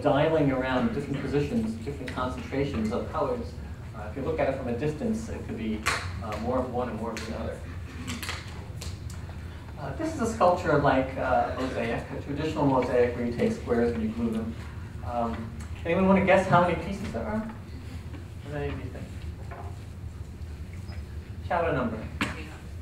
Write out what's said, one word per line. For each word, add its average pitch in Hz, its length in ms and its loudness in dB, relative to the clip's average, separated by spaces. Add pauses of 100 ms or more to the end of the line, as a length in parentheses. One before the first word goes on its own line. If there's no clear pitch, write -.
dialing 143 480 6
around 127 420 2
different 139 300 -2
positions, 123 500 2 (100)
different - 300 -6
concentrations 127 800 0
of 113 200 -2
colors. 127 360 0 (500)
Uh, - 140 -8
if - 40 -10
you 143 60 -4
look 123 180 0
at 131 100 4
it 131 80 0
from 120 100 -4
a 117 100 0
distance, 120 520 0
it - 180 -6
could - 100 -4
be, 214 240 -2 (420)
uh, 110 180 -4
more 123 180 0
of 131 120 -2
one 123 180 -2
and 110 100 -6
more 113 100 -4
of 110 180 -4
the 117 120 -4
other. - 180 -4 (2250)
Uh, 143 180 -6
this 311 180 -2
is 240 60 -4
a 214 120 0
sculpture 180 440 6
like, - 400 4
uh, 123 340 2
a 131 100 -4
mosaic, 123 420 -2 (140)
a - 40 -6
traditional 143 440 0
mosaic 123 520 6
where 120 80 0
you 117 80 0
take 110 180 4
squares 117 400 2
and 110 100 0
you 110 80 2
glue 117 200 0
them. 110 260 -2 (500)
Um, 117 460 -2 (340)
anyone 185 220 6
want 190 120 10
to - 60 4
guess 185 220 8
how 175 140 8
many 175 140 4 (100)
pieces - 260 -4
there 226 120 -4
are? 220 160 0 (1040)
How 147 80 -8
many 143 180 -2
do 135 60 -4
you - 60 -6
think? 131 220 -8 (2500)
Shout 170 200 2
a 151 40 2
number. - 240 0 (840)